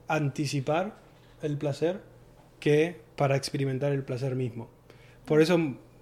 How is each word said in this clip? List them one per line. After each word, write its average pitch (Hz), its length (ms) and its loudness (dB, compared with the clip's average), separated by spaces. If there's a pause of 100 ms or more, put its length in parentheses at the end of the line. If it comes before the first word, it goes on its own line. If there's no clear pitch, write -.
anticipar 151 920 -2 (440)
el 147 160 -4
placer 151 440 -2 (580)
que 156 420 2 (140)
para 139 200 2
experimentar 139 560 -2
el 135 120 -2
placer 127 320 -6
mismo. 117 340 -6 (560)
Por 151 160 6
eso 165 140 6
m-, 156 220 0 (240)